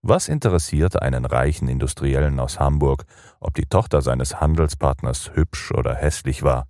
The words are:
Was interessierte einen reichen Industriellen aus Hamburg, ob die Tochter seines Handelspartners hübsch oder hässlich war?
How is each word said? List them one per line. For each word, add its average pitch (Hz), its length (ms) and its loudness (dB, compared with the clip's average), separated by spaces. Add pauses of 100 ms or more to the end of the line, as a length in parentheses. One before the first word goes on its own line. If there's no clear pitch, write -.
Was 143 260 2
interessierte 90 720 2
einen 64 220 0
reichen 65 440 0
Industriellen 67 720 0
aus 65 180 -6
Hamburg, 71 460 2 (340)
ob - 160 -6
die - 120 -4
Tochter 90 360 2
seines 64 380 -2
Handelspartners 73 920 0
hübsch - 380 -2
oder 62 220 -2
hässlich 69 480 -4
war? 65 280 0